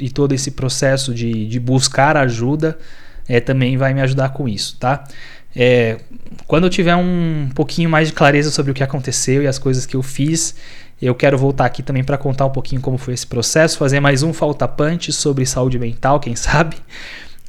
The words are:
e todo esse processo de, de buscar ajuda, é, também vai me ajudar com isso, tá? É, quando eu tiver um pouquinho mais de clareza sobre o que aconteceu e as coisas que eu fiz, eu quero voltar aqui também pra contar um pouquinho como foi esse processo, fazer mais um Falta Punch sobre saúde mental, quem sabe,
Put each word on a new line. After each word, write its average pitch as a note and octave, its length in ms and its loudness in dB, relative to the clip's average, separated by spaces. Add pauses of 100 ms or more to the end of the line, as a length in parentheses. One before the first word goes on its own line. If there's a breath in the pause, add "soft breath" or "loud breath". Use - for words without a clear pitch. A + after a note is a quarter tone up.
e C3 80 -4
todo C#3+ 240 2
esse C3 180 -2
processo C3+ 600 0
de, A#2 340 -2
de A#2 120 -2
buscar C3 580 2
ajuda, C#3 600 0 (500 loud breath)
é, B2 120 2
também C3 380 2
vai C3 160 2
me C3+ 80 0
ajudar C3+ 280 2
com C3+ 180 -4
isso, G2+ 320 -6
tá? C3+ 240 0 (520 loud breath)
É, B2 420 4 (500)
quando D#3+ 160 4
eu F#3 60 4
tiver F3 260 4
um E3+ 580 0
pouquinho E3 360 0
mais D#3+ 180 4
de D3+ 60 -4
clareza D3 360 4
sobre C#3 220 0
o - 20 -2
que C3+ 100 -2
aconteceu C3 600 0
e C#3+ 40 0
as C3 120 -2
coisas C3 260 0
que - 100 -4
eu C3 60 0
fiz, D3+ 540 -2 (460 loud breath)
eu B2+ 120 2
quero C#3 240 2
voltar C3+ 280 2
aqui B2 180 -2
também C3 200 0
pra C#3 140 0
contar C3+ 280 0
um C3 60 0
pouquinho C3 280 -2
como C3 180 -2
foi B2+ 160 -6
esse - 140 -6
processo, D3 500 2
fazer C#3+ 220 2
mais C#3 240 2
um E3 80 0
Falta D3+ 360 0
Punch E3 440 -2
sobre C3 340 0
saúde B2+ 320 0
mental, B2 420 0
quem B2+ 160 -4
sabe, D#3 420 2 (720 loud breath)